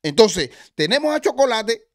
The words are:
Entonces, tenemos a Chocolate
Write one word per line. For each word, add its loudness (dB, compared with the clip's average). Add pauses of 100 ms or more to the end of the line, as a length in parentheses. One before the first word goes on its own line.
Entonces, 2 (240)
tenemos 0
a -2
Chocolate -2